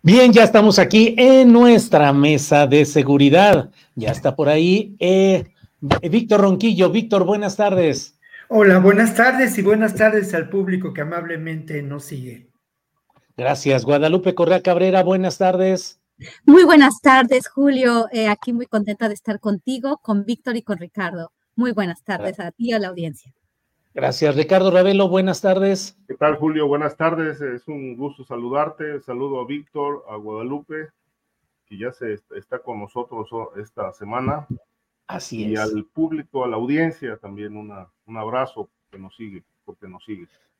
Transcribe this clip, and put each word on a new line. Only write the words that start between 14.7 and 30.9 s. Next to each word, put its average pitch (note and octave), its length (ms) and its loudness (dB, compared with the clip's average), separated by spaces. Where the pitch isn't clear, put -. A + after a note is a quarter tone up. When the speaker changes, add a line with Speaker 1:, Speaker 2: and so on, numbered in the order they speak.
Speaker 1:
buenas F#3 360 -2
tardes. F#3 600 -2
Speaker 3:
Muy E4+ 180 10
buenas D4 380 6
tardes, C4 480 2
Julio. B3+ 640 0
Eh, A3 160 -2
aquí G#3 240 -4
muy A#3+ 140 -8
contenta G#3+ 420 -4
de G#3 40 -6
estar G3+ 280 -10
contigo, B3+ 560 -6
con G3+ 260 -4
Víctor A#3 320 -8
y A#3 60 -8
con G3+ 160 -10
Ricardo. F3 560 -12
Muy A#3+ 200 -4
buenas F3+ 320 -8
tardes F#3+ 340 -8
a E3+ 120 -12
ti A#3 180 -8
y - 20 -4
a A3+ 80 -4
la F#3+ 80 -6
audiencia. E3+ 460 -14
Speaker 1:
Gracias. C3+ 380 -2
Ricardo F#3+ 340 0
Ravelo, F#3+ 400 2
buenas F#3 320 -2
tardes. F#3+ 560 -2
Speaker 4:
¿Qué - 60 -14
tal, D3+ 220 -2
Julio? D3+ 320 -4
Buenas D3 300 -4
tardes. D#3+ 440 -6
Es B2 260 -12
un C3+ 300 -14
gusto C#3 260 -12
saludarte. C#3+ 760 -8
Saludo C3 400 -10
a A#2+ 60 -14
Víctor, C#3+ 600 -12
a G#2+ 100 -16
Guadalupe, C3+ 720 -14